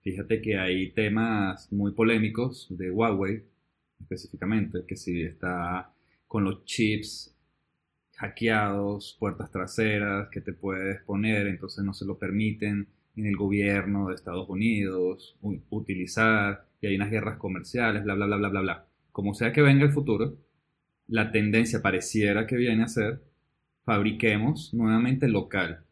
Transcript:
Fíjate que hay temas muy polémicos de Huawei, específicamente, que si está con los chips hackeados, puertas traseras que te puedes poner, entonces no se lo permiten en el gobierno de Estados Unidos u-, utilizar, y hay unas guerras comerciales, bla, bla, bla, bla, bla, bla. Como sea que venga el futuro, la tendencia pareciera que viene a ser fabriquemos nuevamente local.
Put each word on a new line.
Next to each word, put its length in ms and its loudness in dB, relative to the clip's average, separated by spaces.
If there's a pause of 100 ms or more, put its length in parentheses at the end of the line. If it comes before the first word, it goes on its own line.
Fíjate 400 -2
que 160 -2
hay 340 -2
temas 800 0
muy 200 0
polémicos 800 0
de 220 -6
Huawei, 520 0 (560)
específicamente, 880 -4
que 80 -8
si 280 -4
está 680 -6 (360)
con 160 0
los 220 -2
chips 720 -2 (840)
hackeados, 1000 -2
puertas 300 -4
traseras 800 -2
que 120 -10
te 120 -10
puedes 480 -4
poner, 460 0
entonces 360 -6
no 100 -2
se 120 -10
lo 120 -6
permiten 680 -2 (280)
en 100 -4
el 100 0
gobierno 760 0
de 60 -4
Estados 340 -8
Unidos 920 -2
u-, 180 -6 (100)
utilizar, 1000 0 (140)
y 60 -4
hay 80 2
unas 140 -2
guerras 280 -2
comerciales, 680 -2
bla, 120 0
bla, 100 0
bla, 120 2
bla, 120 0
bla, 120 0
bla. 260 -4 (240)
Como 220 -2
sea 200 0
que 80 6
venga 240 8
el 80 6
futuro, 440 0 (680)
la 240 0
tendencia 500 4
pareciera 640 2
que 120 -2
viene 260 2
a 40 0
ser 340 -2 (640)
fabriquemos 880 2
nuevamente 540 4
local. 640 0